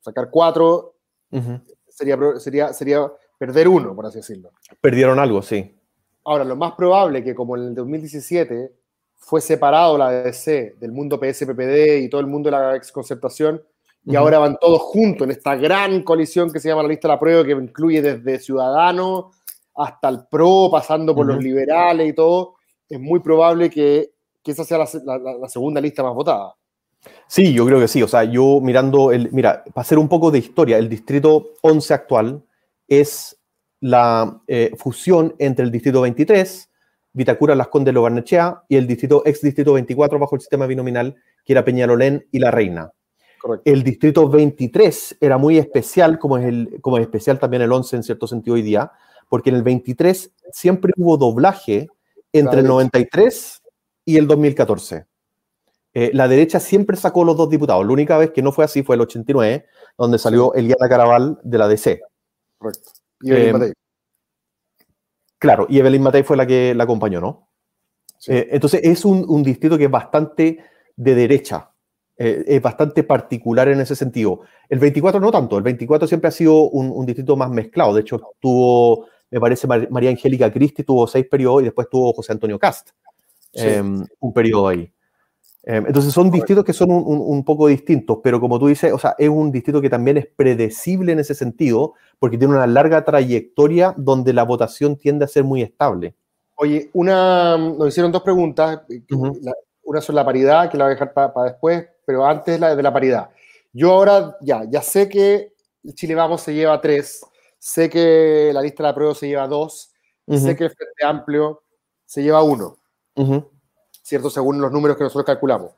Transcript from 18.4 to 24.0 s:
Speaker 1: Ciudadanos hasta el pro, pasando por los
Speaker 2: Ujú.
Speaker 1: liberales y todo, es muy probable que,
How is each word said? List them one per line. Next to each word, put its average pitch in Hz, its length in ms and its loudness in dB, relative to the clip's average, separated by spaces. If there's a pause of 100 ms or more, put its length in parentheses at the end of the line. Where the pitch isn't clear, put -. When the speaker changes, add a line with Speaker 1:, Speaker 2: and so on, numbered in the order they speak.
Speaker 1:
Ciudadanos 175 960 -2 (400)
hasta 143 320 -6
el 123 200 -6
pro, 185 420 4
pasando 156 440 -2
por 143 120 0
los 135 100 -2
Speaker 2:
Ujú. 131 80 -6
Speaker 1:
liberales 160 640 0
y 151 40 -4
todo, 170 440 0 (320)
es 143 100 -14
muy 156 220 -2
probable 165 500 2
que, 147 440 0 (280)